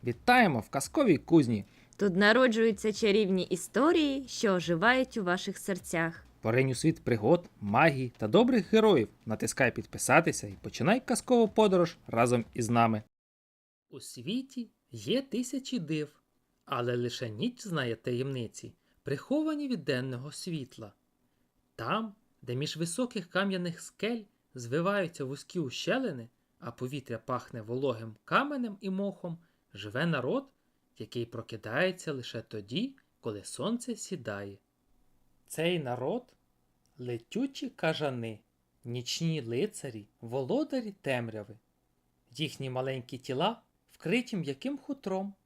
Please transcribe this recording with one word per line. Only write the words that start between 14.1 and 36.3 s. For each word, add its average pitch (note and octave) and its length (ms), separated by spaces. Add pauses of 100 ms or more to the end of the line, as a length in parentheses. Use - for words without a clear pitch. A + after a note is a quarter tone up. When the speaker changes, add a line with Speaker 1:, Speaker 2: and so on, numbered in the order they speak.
Speaker 1:
є B2+ 320
тисячі B3+ 560
див, D3+ 420 (440)
але B2 320
лише A#2+ 340
ніч D#3+ 320
знає C3+ 340
таємниці, B2 760 (280)
приховані D4 680
від G3 160
денного C3 480
світла. C3 600 (840)
Там, G3+ 380 (280)
де B2 120
між D3 220
високих E3+ 540
кам'яних F3+ 500
скель A3+ 420 (320)
звиваються E3 680
вузькі C3+ 340
ущелини, D#3+ 720 (300)
а - 120
повітря B2+ 480
пахне B2 440
вологим A2+ 600
каменем B3 560
і F#3+ 100
мохом, F#3+ 480 (380)
живе G#2 300
народ, E3 420 (500)
який A#2 280
прокидається B2 840
лише A#2+ 300
тоді, B2+ 540 (240)
коли G#2 240
сонце A3+ 520
сідає. G2+ 600 (880)
Цей E3+ 320
народ — C3+ 540 (640)